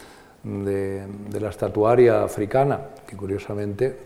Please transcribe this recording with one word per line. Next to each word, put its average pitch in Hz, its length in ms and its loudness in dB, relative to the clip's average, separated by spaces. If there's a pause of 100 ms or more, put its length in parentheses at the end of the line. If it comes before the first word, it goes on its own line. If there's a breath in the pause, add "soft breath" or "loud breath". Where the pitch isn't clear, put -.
(420 loud breath)
de, 98 640 -4
de 101 340 -10
la 104 100 -4
estatuaria 107 760 4
africana, 117 560 0 (260)
que - 100 -16
curiosamente, 101 880 -4